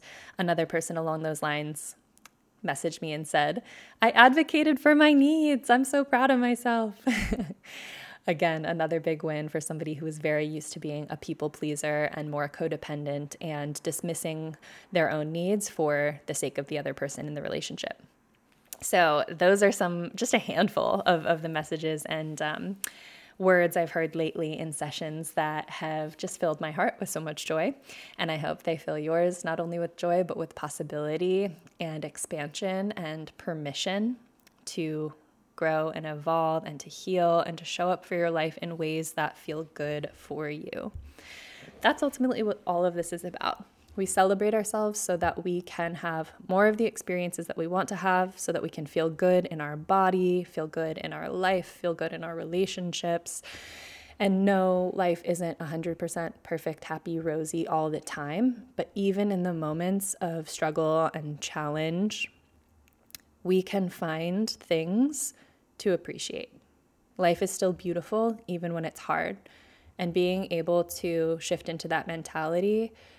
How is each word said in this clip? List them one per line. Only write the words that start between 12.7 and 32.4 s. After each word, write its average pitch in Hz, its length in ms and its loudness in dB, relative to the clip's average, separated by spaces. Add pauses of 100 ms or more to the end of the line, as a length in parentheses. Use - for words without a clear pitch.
and 147 420 -6
dismissing 160 720 -4 (360)
their 165 180 4
own 151 220 -2
needs 185 360 0
for 147 580 0
the 143 80 -4
sake 139 240 -4
of 143 80 -4
the 151 120 -4
other 139 140 -4
person 143 340 -6
in 151 80 -8
the 147 80 -6
relationship. - 600 -6 (800)
So 160 460 6
those 180 340 6
are 196 100 8
some, 175 420 0
just 254 200 0
a 233 40 6
handful - 680 2
of, 170 200 4
of 165 160 2
the 165 60 -4
messages 156 580 -2
and, 156 340 -6
um, 175 360 -4 (600)
words 180 380 6
I've 165 140 2
heard 165 240 0
lately 160 440 -2
in 165 120 -4
sessions 156 640 -8
that 151 380 -2
have 156 480 -6
just - 200 -8
filled 156 220 0
my 156 100 -4
heart 180 300 0
with 185 80 -4
so 160 120 -6
much 156 260 -8
joy. 165 280 0 (440)
And 170 120 -2
I 160 60 -2
hope 156 260 -4
they 165 140 -2
fill 151 220 -6
yours 170 460 0
not 160 140 -2
only 170 200 -4
with 170 180 -6
joy, 180 280 2
but 165 120 -6
with 160 180 -6
possibility 160 920 -2 (320)
and 156 240 -6
expansion 185 880 -6